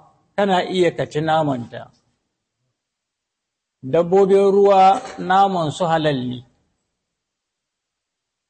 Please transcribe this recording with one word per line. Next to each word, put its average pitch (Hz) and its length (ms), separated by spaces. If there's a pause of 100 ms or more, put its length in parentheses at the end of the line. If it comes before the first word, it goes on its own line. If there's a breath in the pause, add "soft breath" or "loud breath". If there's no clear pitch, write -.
(360)
kana 196 280
iya 180 320
ka 139 100
ci 151 160
namanta. 139 720 (1900)
Dabbobin 190 680
ruwa, 196 500 (160)
naman 185 540
su 185 120
halal 151 460
ne. 123 160 (2000)